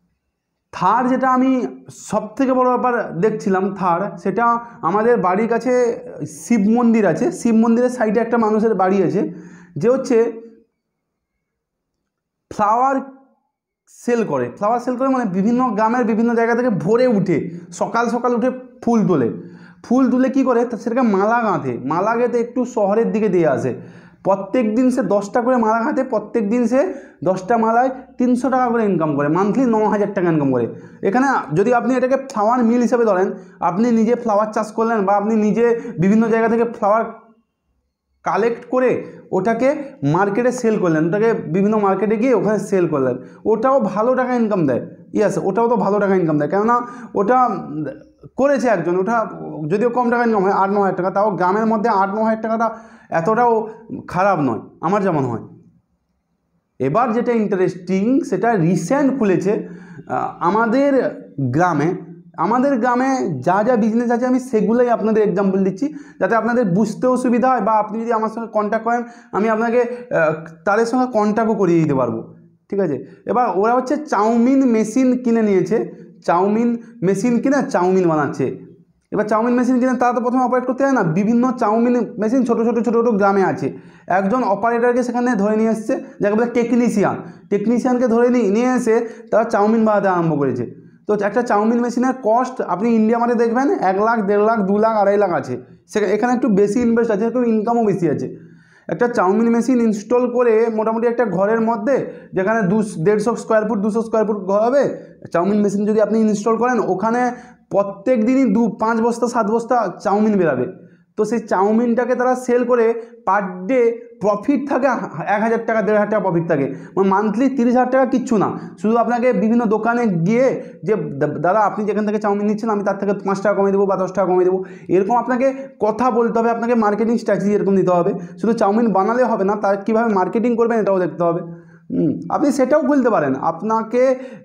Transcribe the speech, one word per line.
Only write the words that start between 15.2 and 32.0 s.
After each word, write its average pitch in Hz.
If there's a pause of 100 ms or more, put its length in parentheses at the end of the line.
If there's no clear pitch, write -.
বিভিন্ন 226
গ্রামের 220
বিভিন্ন 226
জায়গা 233
থেকে 247
ভোরে 214
উঠে, 175 (220)
সকাল 220
সকাল 240
উঠে 247 (340)
ফুল 226
তোলে। 143 (500)
ফুল 254
তুলে 254
কী 269
করে, 240
তা 233
সেটাকে 233
মালা 220
গাঁথে, 135
মালা 180
গেঁথে 240
একটু 233
শহরের 208
দিকে 208
দিয়ে 175
আসে। 127 (420)
প্রত্যেক 214
দিন 254
সে 247
দশটা 202
করে 254
মালা 226
ঘাটে, 294
প্রত্যেক 214
দিন 240
সে 277 (300)
দশটা 190
মালায় 226 (280)
তিনশো 254
টাকা 254
করে 233
ইনকাম 160
করে, 143
মান্থলি 196
ন 214
হাজার 202
টাকা 175
ইনকাম 147
করে। 120 (260)
এখানে 220
যদি 202
আপনি 240
এটাকে 254